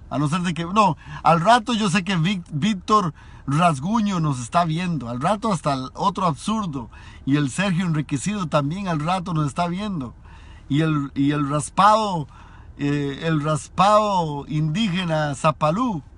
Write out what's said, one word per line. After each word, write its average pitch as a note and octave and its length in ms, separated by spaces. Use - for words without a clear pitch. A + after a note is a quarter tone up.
a B2+ 80
no D3 100
ser F3 120
de F3 140
que, E3 100
no, F#3 320
al E3 180
rato A3+ 340
yo G#3+ 160
sé F3+ 120
que F#3+ 140
Vic-, F3 340
Víctor F#3+ 640
Rasguño F3 760
nos C#3+ 200
está E3+ 260
viendo, D#3+ 420
al B2 120
rato G#3 300
hasta D#3+ 220
el C3 220
otro F#3+ 320
absurdo, D#3+ 640
y C3+ 120
el D3 140
Sergio F#3+ 360
Enriquecido E3+ 600
también D#3+ 420
al E3 120
rato F3+ 320
nos D#3 140
está F3 200
viendo, F3 480
y C#3+ 140
el, D3 320
y C#3 160
el D3 180
raspado, F#3+ 800
eh, C#3+ 460
el D#3+ 200
raspado F3+ 1040
indígena D#3 840
Zapalú E3 680